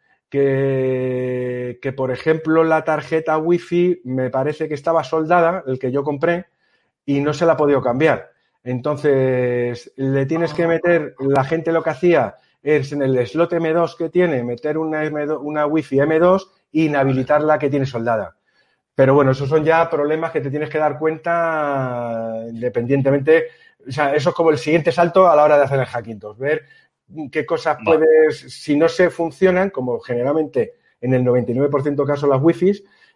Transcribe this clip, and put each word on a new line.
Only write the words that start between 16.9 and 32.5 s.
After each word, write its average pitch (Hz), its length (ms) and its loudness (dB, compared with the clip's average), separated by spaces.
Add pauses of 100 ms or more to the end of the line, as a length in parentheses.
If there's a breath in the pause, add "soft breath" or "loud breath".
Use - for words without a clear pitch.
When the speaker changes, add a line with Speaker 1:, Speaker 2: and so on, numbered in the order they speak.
Speaker 1:
la 151 160 2
que 139 120 -2
tiene 139 160 0
soldada. 113 500 -4 (580)
Pero 135 200 4
bueno, 139 160 4
esos 135 180 -2
son 156 160 2
ya 165 240 2
problemas 160 440 -2
que 160 80 -2
te 139 100 -6
tienes 147 180 -6
que 151 100 -4
dar 147 200 0
cuenta 143 1500 -4
independientemente. 135 960 0 (400 loud breath)
O 135 60 -12
sea, 143 220 0
eso 151 160 2
es - 40 0
como 165 160 2
el 151 80 4
siguiente 160 340 0
salto 175 380 4
a 156 60 6
la 147 80 6
hora 151 120 6
de 143 80 6
hacer 135 140 0
el 127 80 0
Hackintosh, 107 500 -12
ver 147 280 -4 (640 soft breath)
qué 147 160 -4
cosas 160 360 -2
Speaker 2:
Vale. 165 160 4
Speaker 1:
puedes, 156 420 4
si - 360 -4
no 160 120 4
se 175 200 2
funcionan, 180 640 0
como 127 300 -6
generalmente 131 760 -2 (260 soft breath)
en 127 140 0
el 127 100 2
noventa 123 280 2
y - 20 -2
nueve 139 160 0
por 139 120 0
ciento 143 200 -2
de 139 100 -2
casos 143 160 -2
las 135 140 4
Wi-Fis, 180 400 2 (340 soft breath)